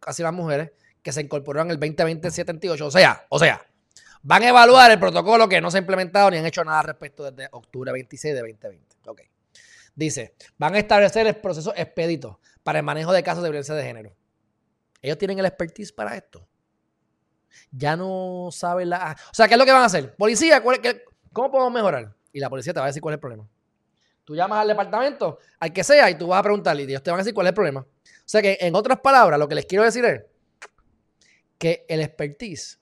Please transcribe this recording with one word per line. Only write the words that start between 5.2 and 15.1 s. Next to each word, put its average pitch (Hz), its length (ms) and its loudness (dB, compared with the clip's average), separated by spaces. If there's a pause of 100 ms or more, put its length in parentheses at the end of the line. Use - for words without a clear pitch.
que 185 120 2
no 170 100 -6
se 185 60 -2
ha 190 40 2
implementado 185 480 2
ni 175 80 0
han 160 80 -4
hecho 165 180 -6
nada 156 180 -2
al 156 40 -6
respecto 151 380 -16
desde 135 300 -16
octubre 127 380 -12
veintiséis 131 440 -8
de 123 80 -8
veinte 113 260 -16
veinte. 87 260 -20 (120)
Ok. 113 140 -20 (720)
Dice, 143 400 -8 (240)
van 160 160 -4
a - 20 2
establecer 208 480 2
el 208 120 -2
proceso 180 380 -8
expedito 160 640 -8 (220)
para 156 160 -6
el 147 80 -4
manejo 156 260 -6
de 180 120 2
casos 175 180 -6
de 170 80 -4
violencia 147 240 -8
de 151 100 -6
género. 117 320 -16 (840)
Ellos 151 160 -6